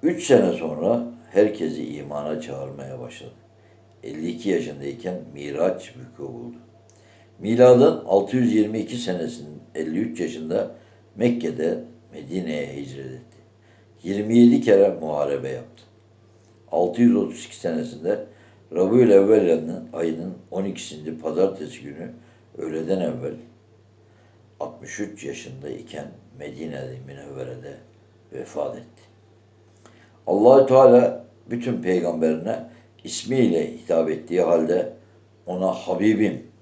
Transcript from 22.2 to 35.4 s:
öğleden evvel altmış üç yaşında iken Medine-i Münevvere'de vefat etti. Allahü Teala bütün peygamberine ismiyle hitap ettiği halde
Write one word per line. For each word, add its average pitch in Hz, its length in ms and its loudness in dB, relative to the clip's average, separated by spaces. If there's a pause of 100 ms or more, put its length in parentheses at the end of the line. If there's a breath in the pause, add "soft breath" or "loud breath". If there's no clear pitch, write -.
öğleden 80 420 -4
evvel 69 340 -6 (1300 soft breath)
altmış - 400 -14
üç - 260 -10
yaşında 67 440 -12
iken 71 360 -12 (340)
Medine-i 67 680 -12
Münevvere'de 67 640 -14 (600)
vefat 135 420 -8
etti. - 340 -20 (1160 soft breath)
Allahü 120 400 8
Teala 123 580 6 (240)
bütün 120 320 -6
peygamberine 85 840 -2 (400 loud breath)
ismiyle 101 680 0
hitap 82 380 -2
ettiği 87 320 -2
halde 82 520 0 (520 soft breath)